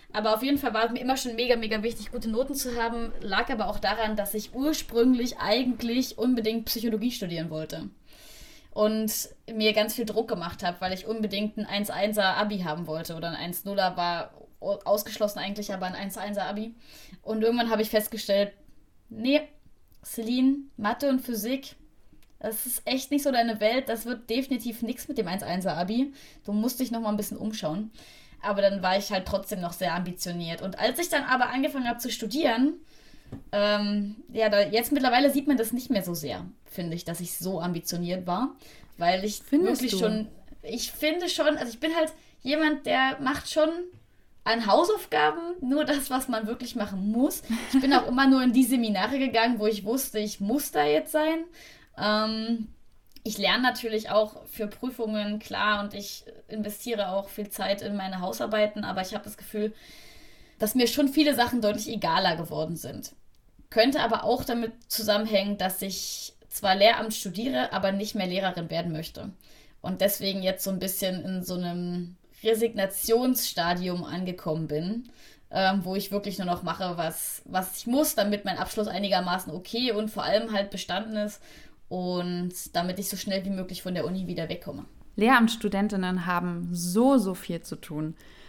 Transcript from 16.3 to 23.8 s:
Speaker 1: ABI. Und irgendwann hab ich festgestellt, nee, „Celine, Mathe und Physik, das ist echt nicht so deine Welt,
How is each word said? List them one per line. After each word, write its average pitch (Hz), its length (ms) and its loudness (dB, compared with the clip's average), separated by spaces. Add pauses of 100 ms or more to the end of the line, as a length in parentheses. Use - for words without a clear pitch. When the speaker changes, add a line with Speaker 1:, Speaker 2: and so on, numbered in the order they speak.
Speaker 1:
ABI. 214 300 -6 (460)
Und 220 200 -2
irgendwann 233 280 4
hab 220 100 4
ich 220 100 0
festgestellt, 208 600 2 (580)
nee, 247 300 2 (640)
„Celine, 254 520 2 (200)
Mathe 240 320 0
und 262 120 2
Physik, 247 560 -4 (640)
das 220 260 -6
ist - 200 -6
echt 262 240 -2
nicht 285 120 2
so 294 80 2
deine 233 300 2
Welt, 240 280 2